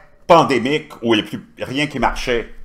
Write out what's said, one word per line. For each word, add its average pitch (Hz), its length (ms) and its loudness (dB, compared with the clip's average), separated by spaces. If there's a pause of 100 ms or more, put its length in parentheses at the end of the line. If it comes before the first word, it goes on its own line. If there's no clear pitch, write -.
(260)
pandémique, 147 680 2 (100)
où 117 120 2
il 104 80 2
n'y - 40 -6
a - 20 -16
plus 107 140 -10 (160)
rien 131 280 -4
qui 139 120 -8
marchait, 117 560 -2 (100)